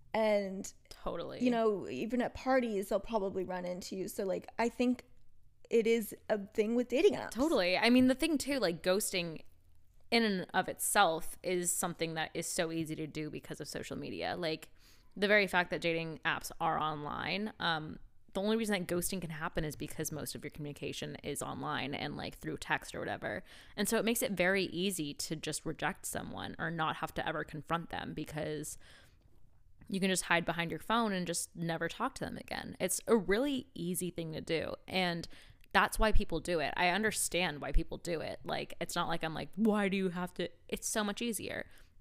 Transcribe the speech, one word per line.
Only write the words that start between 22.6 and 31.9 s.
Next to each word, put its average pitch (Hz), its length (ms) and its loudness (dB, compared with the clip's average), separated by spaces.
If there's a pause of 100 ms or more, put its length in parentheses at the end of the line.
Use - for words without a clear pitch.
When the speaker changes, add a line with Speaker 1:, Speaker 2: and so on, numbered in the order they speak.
Speaker 2:
or - 60 -8
whatever. - 460 -6 (320)
And 208 120 -2
so 226 80 2
it 202 80 2
makes 240 180 0
it 202 100 0
very 185 320 2
easy 165 500 -2
to - 220 -6
just - 280 -6
reject 156 400 -4
someone - 540 -8
or 165 140 -4
not 160 240 -2
have - 180 -6
to 143 140 -4
ever 156 160 -4
confront 160 460 -6
them 90 220 -6
because 151 640 -6 (1120)
you 196 120 -2
can 190 100 4
just 180 140 2
hide 170 200 4
behind 165 280 -2
your 160 80 -4
phone 226 320 2
and 180 160 -2
just - 260 -4
never 165 340 -2
talk - 280 -4